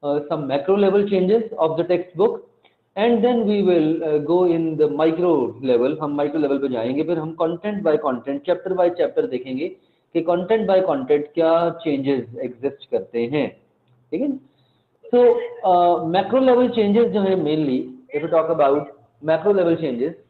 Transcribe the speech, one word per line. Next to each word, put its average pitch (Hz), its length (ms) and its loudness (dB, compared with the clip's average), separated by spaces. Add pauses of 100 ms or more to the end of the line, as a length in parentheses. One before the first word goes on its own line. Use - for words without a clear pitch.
uh, 143 240 -2
some 156 200 -4
macro 143 300 0
level 202 320 4
changes 202 400 2 (140)
of 160 140 0
the 165 120 0
textbook, 175 480 0 (600)
and 226 280 2
then 247 200 2
we 208 180 0
will, 170 260 2 (140)
uh, 151 160 0 (100)
go 170 160 4
in 165 320 0
the 151 140 2
micro 160 420 2 (320)
level। 127 360 2
हम 147 140 -6
माइक्रो 147 260 -2
लेवल 139 160 0
पे 139 100 -4
जाएंगे, 127 360 -2
फिर 165 160 -2
हम 160 220 -8
content 170 420 -4
by 160 140 2
content, 139 480 -4
chapter 185 320 -4
by 180 100 2 (140)
chapter 156 280 -2
देखेंगे 131 380 -6 (480)
कि 165 80 -2
content 180 440 -2
by 190 140 4
content 147 520 0
क्या 165 360 2 (140)
चेंजेस 135 560 -2
एग्जिस्ट 123 520 -8
करते 117 340 -4
हैं, 131 220 -2 (640)
ठीक 170 100 -4
है? 285 80 -2 (760)
So, 247 180 4 (420)
uh, 175 300 4 (200)
macro 202 260 2
level 247 360 4
changes 214 320 4
जो 202 120 0
है 190 140 2
mainly, 151 460 0 (340)
if 147 80 -4
we 165 80 -4
talk 165 240 2
about 147 380 2 (380)
macro 170 260 2
level 170 180 2
changes 147 380 -4 (160)